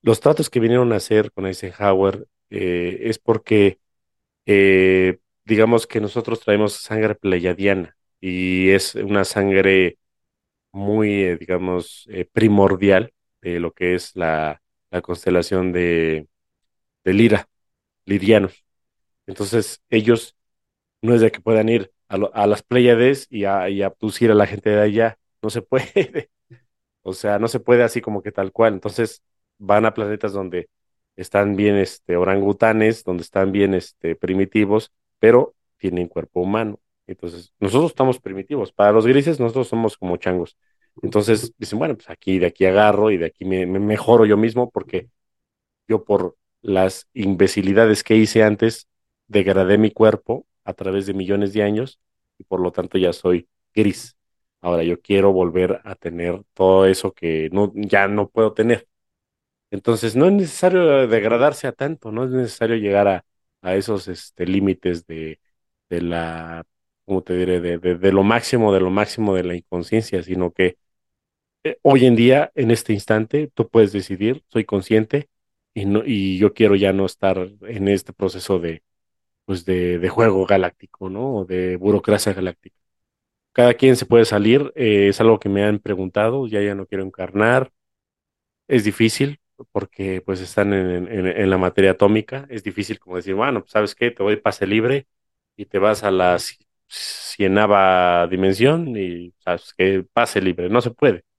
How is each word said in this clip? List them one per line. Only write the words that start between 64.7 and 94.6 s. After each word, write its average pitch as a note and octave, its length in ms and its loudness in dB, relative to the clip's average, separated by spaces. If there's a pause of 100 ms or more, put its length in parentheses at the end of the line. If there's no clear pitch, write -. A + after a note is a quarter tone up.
de, D#2+ 340 -14 (480)
de F2 140 -6
la, E2 640 -8 (400)
¿cómo F#2+ 160 -4
te F#2 140 -6
diré? F2+ 240 0
De, F2 180 -4
de, F2+ 180 -2
de F#2 160 2
lo G2 120 4
máximo, A2+ 500 2
de F#2 60 4
lo F#2 100 0
máximo G#2 440 -2
de F2+ 100 -2
la F2+ 120 -6
inconsciencia, F#2 640 -4
sino F2+ 300 -4
que, F2+ 260 -2 (840)
eh, - 180 -6
hoy C3+ 240 6
en A#2+ 100 6
día, C3 380 2
en A#2+ 160 -2
este A2+ 220 -2
instante, A2 640 -2
tú - 140 -4
puedes G#2 240 4
decidir, G#2 560 -6
soy A2+ 160 -4
consciente, A2 640 -2 (460)
y G2 120 -6
no, G2+ 180 0
y F#2+ 340 -2
yo G2+ 160 2
quiero G#2 220 4
ya G2 160 2
no G2 140 0
estar F#2+ 320 -2 (240)
en G2 260 -6
este G2+ 240 -2
proceso F#2 480 -4
de, E2 220 -8 (640)
pues, F2+ 200 -8
de, F2+ 340 -2
de F#2 100 -2
juego F#2+ 360 2
galáctico, F#2+ 640 -2
¿no? A#2 280 -6
O F#2+ 80 -6
de F2+ 300 -4
burocracia G2+ 580 0
galáctica. F#2 420 -10 (760)
Cada B2 220 4
quien C3 220 4
se A2+ 100 -6
puede A#2 200 6
salir, A#2 500 0
eh, G#2 320 2
es G2 120 0
algo A2+ 200 4
que - 100 -8
me G2+ 140 0
han G#2 160 -2
preguntado, G#2+ 680 -4
ya, G#2 140 -4
ya G2+ 120 -4
no G2 120 -12
quiero F#2+ 180 -8
encarnar, G2+ 680 0 (960)
es A#2 160 2
difícil, A#2 560 -2 (320)
porque, G2 500 -8
pues, F#2 180 -8
están G2+ 340 -2
en, F2+ 340 -4
en, G2 200 -6
en F#2+ 220 0
la F#2+ 80 2
materia F#2 340 2
atómica, G#2+ 580 0
es A2 140 -12
difícil G#2 360 -8
como F2+ 160 -14
decir, F#2 180 -6
bueno, A#2 260 -2
pues, - 120 -20
¿sabes G#2 220 -2
qué? A#2+ 160 -2
Te A2 140 -8
doy G#2+ 120 0
pase G2+ 300 -4